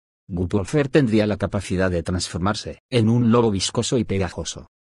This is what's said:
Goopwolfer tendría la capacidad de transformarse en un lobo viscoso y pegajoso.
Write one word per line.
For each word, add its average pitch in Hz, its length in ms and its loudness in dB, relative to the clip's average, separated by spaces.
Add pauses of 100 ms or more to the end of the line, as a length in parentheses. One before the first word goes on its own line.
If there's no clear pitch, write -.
(280)
Goopwolfer 98 600 -2
tendría 110 380 4
la 101 120 0
capacidad 95 520 -2
de 85 140 -2
transformarse 90 880 -4
en 113 180 4
un 120 220 4
lobo 117 180 4
viscoso 110 480 -2
y 110 60 2
pegajoso. 90 640 -6 (140)